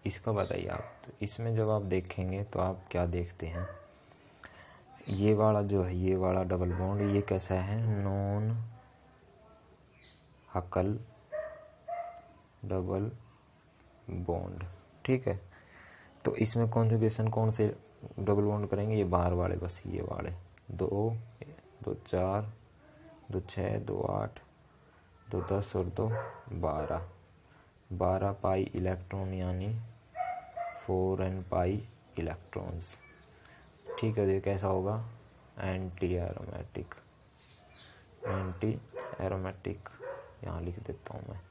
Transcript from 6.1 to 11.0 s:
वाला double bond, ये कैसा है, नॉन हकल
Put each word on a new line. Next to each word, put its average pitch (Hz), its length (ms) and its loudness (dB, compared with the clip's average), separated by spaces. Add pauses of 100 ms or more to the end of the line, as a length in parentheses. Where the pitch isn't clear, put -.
वाला 92 260 4
double 90 300 2
bond, 101 420 2
ये 101 80 6
कैसा 95 320 0
है, 101 480 0
नॉन 101 600 0 (1900)
हकल 95 440 2 (1700)